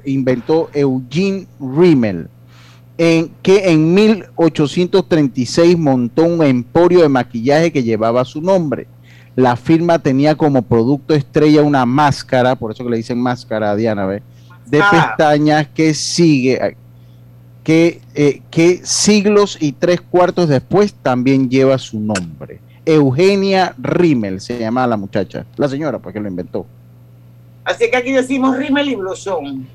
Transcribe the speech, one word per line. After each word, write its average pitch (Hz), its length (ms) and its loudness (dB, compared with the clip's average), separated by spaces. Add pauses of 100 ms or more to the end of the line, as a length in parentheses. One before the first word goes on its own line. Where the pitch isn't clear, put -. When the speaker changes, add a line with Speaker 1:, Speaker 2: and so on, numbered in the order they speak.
Speaker 1:
inventó 135 680 -2
Eugene 143 720 -2 (120)
Rimmel, 131 720 0 (680)
en 165 320 0 (120)
que 190 280 2
en 160 240 4
mil 214 320 2 (100)
ochocientos 165 720 0
treinta 143 320 0
y 120 60 -2
seis 170 320 2
montó 135 460 0
un 170 200 0
emporio 165 560 2
de 156 80 4
maquillaje 139 640 0
que 139 100 -2
llevaba 113 440 0
su 151 160 -12
nombre. 175 440 -2 (500)
La 123 200 2
firma 165 440 0
tenía 147 340 0
como 139 280 0
producto 120 520 0
estrella 151 480 2
una 139 240 2
máscara, 131 680 0
por 110 160 -10
eso 123 120 -14
que 120 60 -6
le 117 80 -2
dicen 117 200 -6
máscara, 117 560 -4
Diana, 107 300 -2
¿ve? 98 180 -6 (440)
De 143 160 0
Speaker 2:
Ah. 202 80 4 (260)
Speaker 1:
pestañas 151 520 2
que 160 260 -2
sigue, 131 840 0 (880)
que, 165 360 2 (140)
eh, 147 360 0
que 175 340 2
siglos 208 760 2
y 147 120 -2
tres 175 280 -2
cuartos 175 480 0
después 175 440 0 (100)
también 131 460 0
lleva 131 300 2
su 110 220 -12
nombre. 90 600 -8 (240)
Eugenia 180 920 2
Rimmel 123 640 0
se 120 180 -10
llama 120 280 -2
la 117 100 -2
muchacha, 98 480 -6 (120)
la 143 120 -2
señora, 139 300 -6
pues, 92 160 -14
que 107 60 -8
lo 104 80 -8
inventó. 90 380 -10 (960)
Speaker 2:
Así 226 260 -2
que 247 60 0
aquí 254 160 -4
decimos 262 440 0
rímel 285 320 -2
y 254 60 -4
blushón. 160 800 -8